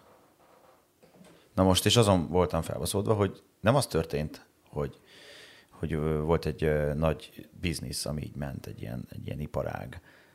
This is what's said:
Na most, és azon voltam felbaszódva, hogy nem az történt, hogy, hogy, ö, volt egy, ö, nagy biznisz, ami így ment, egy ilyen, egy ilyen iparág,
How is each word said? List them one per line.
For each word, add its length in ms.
Na 80
most, 240
és 100
azon 340
voltam 320
felbaszódva, 520
hogy 280
nem 140
az 120
történt, 600
hogy, 300
hogy, 220
ö, 280
volt 260
egy, 180
ö, 300
nagy 540
biznisz, 460
ami 160
így 140
ment, 300
egy 160
ilyen, 280
egy 160
ilyen 140
iparág, 600